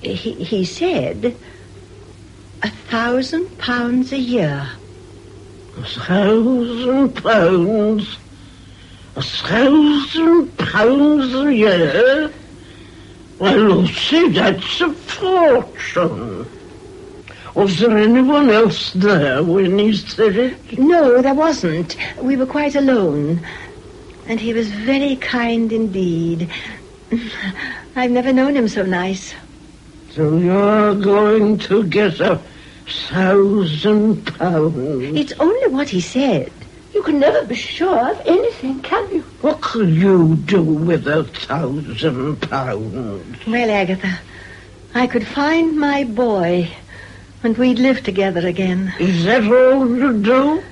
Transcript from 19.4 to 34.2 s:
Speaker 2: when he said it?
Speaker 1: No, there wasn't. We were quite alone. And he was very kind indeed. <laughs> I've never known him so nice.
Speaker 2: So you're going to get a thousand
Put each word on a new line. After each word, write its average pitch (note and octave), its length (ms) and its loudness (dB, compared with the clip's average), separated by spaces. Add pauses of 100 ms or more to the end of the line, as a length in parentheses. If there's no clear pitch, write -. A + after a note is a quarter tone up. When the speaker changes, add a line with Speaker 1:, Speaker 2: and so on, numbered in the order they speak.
Speaker 2:
when F#3 340 2
he G#3+ 180 2
said G3+ 400 0
it? B3 440 -4
Speaker 1:
No, C4+ 420 6
there C4+ 120 2
wasn't. A3+ 600 -2 (260)
We C4 140 0
were C4 100 0
quite C#4+ 300 -4
alone. F3 680 0 (840)
And A3+ 120 -4
he A3 140 -4
was A3+ 180 -2
very C4 460 -2
kind A#3 540 -2
indeed. F3 800 -2 (600)
<laughs> - 840 -8
I've B3+ 160 0
never B3 220 0
known C4+ 220 2
him A#3+ 120 2
so G3 160 -2
nice. F#3 500 -4 (760)
Speaker 2:
So D#3 260 0
you're G3+ 580 2
going G#3 640 2
to G#3 240 0
get F#3+ 360 0
a F#3+ 200 0 (680)
thousand G3 1160 2 (120)